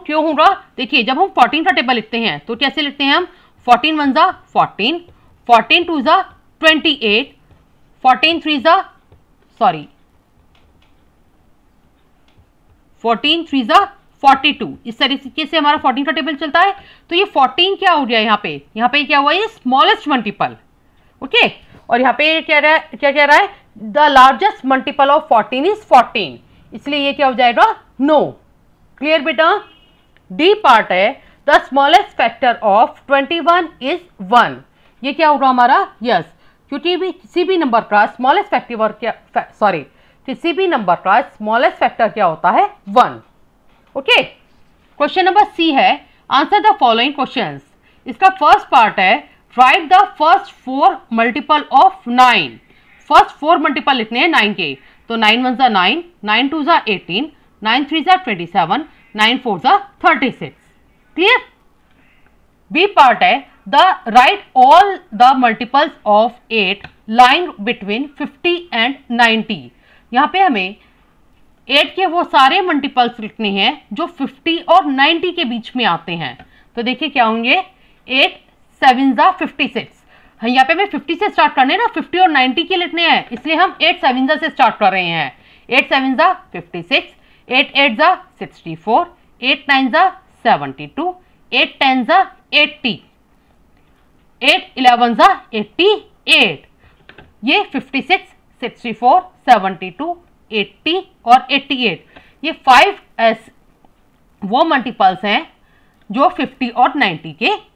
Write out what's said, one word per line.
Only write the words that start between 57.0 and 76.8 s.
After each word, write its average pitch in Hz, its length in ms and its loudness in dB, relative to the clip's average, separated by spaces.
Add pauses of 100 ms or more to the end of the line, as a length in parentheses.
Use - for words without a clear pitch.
नाइन 233 240 -2
थ्री 311 160 -4
जा 370 140 2
ट्वेंटी 214 300 -6
सेवन, 196 400 -2 (300)
नाइन 220 220 0
फ़ोर 202 220 -6
जा 349 180 2 (280)
थर्टी 294 260 2
सिक्स। - 260 -16 (600)
क्लियर? 440 240 2 (1300)
बी 349 140 0 (100)
पार्ट 247 280 4
है, 220 240 0 (220)
the 285 140 4 (240)
write 262 340 4 (140)
all 302 340 6 (240)
the 240 240 4
multiples 247 540 0 (160)
of 214 240 2 (220)
eight 202 340 -4 (240)
lying 254 360 4 (180)
between 226 420 -6 (100)
fifty 349 380 -6 (200)
and 240 200 -2 (260)
ninety। 220 400 -2 (500)
यहाँ 277 220 0
पे 370 60 -2
हमें 208 360 0 (920)
एट 285 280 0
के 370 100 0
वो 339 180 -2
सारे 277 380 2
मल्टीपल्स 277 580 -4
लिखने 214 320 -8
हैं 214 300 -2 (120)
जो 311 140 -6
फिफ्टी - 500 -8 (120)
और 339 160 4
नाइंटी 311 460 -2
के 349 140 -6
बीच 233 300 -8
में 247 100 -2
आते 170 300 -4
हैं। 147 220 -10 (380)
तो 233 60 -6